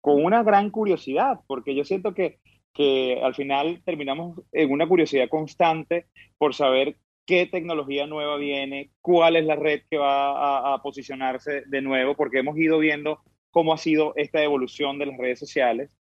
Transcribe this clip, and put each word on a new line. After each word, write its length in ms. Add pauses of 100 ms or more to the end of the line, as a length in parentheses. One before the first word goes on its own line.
con 220
una 180
gran 300
curiosidad, 720
porque 300
yo 80
siento 320
que, 240 (340)
que 480
al 140
final 500
terminamos 560 (100)
en 200
una 160
curiosidad 420
constante 800 (320)
por 160
saber 420 (300)
qué 180
tecnología 600
nueva 300
viene, 520 (120)
cuál 340
es 100
la 100
red 340
que 100
va 320
a, 420
a 80
posicionarse 880
de 160
nuevo, 320
porque 240
hemos 180
ido 220
viendo 420 (300)
cómo 200
ha 60
sido 380
esta 280
evolución 540
de 80
las 120
redes 200
sociales. 640